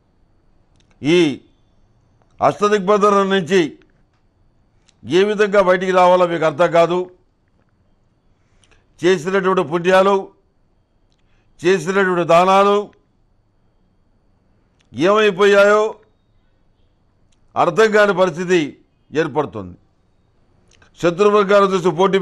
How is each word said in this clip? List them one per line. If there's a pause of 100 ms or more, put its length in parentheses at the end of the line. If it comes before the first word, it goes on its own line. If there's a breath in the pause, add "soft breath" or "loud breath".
(1040)
ఈ (1200)
అష్టదిగ్బంధనం
నుంచి (1400)
ఏ
విధంగా
బయటికి
రావాలో
మీకు
అర్థం (100)
కాదు. (2000)
చేసినటువంటి
పుణ్యాలు, (1500)
చేసినటువంటి
దానాలు (2250)
ఏమైపోయాయో (1700)
అర్థం
కాని
పరిస్థితి (520)
ఏర్పడుతుంది. (1200 soft breath)
శత్రువర్గాలు
చూసి
పోటీ